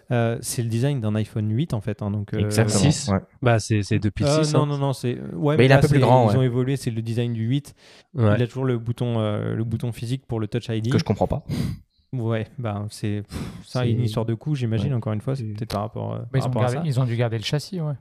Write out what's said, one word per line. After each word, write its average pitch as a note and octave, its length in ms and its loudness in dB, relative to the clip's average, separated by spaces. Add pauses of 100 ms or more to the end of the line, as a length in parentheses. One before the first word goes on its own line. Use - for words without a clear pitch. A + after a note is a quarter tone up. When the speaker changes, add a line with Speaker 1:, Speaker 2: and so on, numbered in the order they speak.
(120)
Speaker 1:
Euh, A#2 300 0
c'est - 220 -4
le A#2 60 -2
design B2+ 300 0
d'un G#2+ 140 -2
iPhone G#2+ 380 -2
huit B2+ 240 -2
en G#2+ 60 -4
fait, G#2 200 -6
hein, G#2 80 -2
donc, G#2 240 -4
euh, A2 60 -2
Speaker 2:
Exactement, G#2 400 2
Speaker 3:
Six ? F#2+ 300 2
Speaker 2:
ouais. F#2+ 100 2 (240)
Speaker 3:
Bah, A#2 160 6
c'est, G#2 240 0
c'est G#2 160 0
depuis G2+ 260 -2
Speaker 1:
Euh, D3 180 4
Speaker 3:
six, D3+ 100 0
Speaker 1:
non, D3+ 100 6
Speaker 3:
hein. - 20 2
Speaker 1:
non, C#3+ 140 -2
non, C#3 140 0
c'est, B2+ 260 -4 (140)
ouais, D#3 240 2
Speaker 2:
Mais - 0 -
Speaker 1:
mais A#2 80 8
Speaker 2:
il C3 60 8
est - 20 8
un - 20 8
Speaker 1:
là, C#3 60 8
Speaker 2:
peu D3 80 4
plus D3 80 6
Speaker 1:
c'est, C3+ 40 6
Speaker 2:
grand, A#2+ 300 6
Speaker 1:
ils - 20 4
Speaker 2:
ouais. - 60 6
Speaker 1:
ont C3 40 4
évolué, B2+ 320 2
c'est C3 160 -4
le A2+ 120 -4
design A#2 300 -2
du A2 120 -2
huit. C#3 300 -2 (400)
Speaker 3:
Ouais. A2 220 4
Speaker 1:
Il A#2 40 2
a A#2+ 60 2
toujours C3 180 -4
le B2 140 0
bouton, A#2 400 -2
euh, G#2+ 340 -2
le A2+ 100 -2
bouton A#2 280 -4
physique A#2+ 340 -6
pour A#2 140 -4
le G#2+ 80 -4
Touch - 220 -6
I A2+ 120 -2
D. A2 80 -2
Speaker 2:
Que C3+ 80 2
je - 60 2
comprends G2+ 240 0
pas. - 180 -4 (720)
Speaker 1:
Ouais, A2+ 300 -2 (140)
ben, G#2 320 -4
c'est, G#2 360 -4
pff, - 120 -10 (260)
ça, - 160 -4
Speaker 2:
C'est A#2+ 100 0
Speaker 1:
une A#2+ 100 0
histoire A2+ 260 -2
de A#2 80 0
coût, D3+ 180 -4
j'imagine, A#2 380 0
Speaker 2:
ouais. - 60 -2
Speaker 1:
encore A2 160 -4
une G#2 80 -4
fois, C3+ 140 -4
c'est B2+ 120 -6
Speaker 2:
C'est G#2+ 60 -8
Speaker 1:
peut-être A2 200 -8
par G2+ 80 -2
rapport, A2 320 -6
euh, A2+ 60 -6 (120)
Speaker 4:
Mais B2+ 80 0
Speaker 1:
par - 20 -2
Speaker 4:
ils - 0 -
ont B2 40 -2
Speaker 1:
rapport B2 160 0
à B2 40 2
Speaker 4:
gardé, B2+ 120 0
Speaker 1:
ça. D#3+ 80 -4
Speaker 4:
ils C3+ 140 -2
ont C3 60 2
dû A#2 100 -2
garder A#2 240 0
le G#2 40 -10
châssis, D3+ 380 -4
ouais. D3+ 200 -4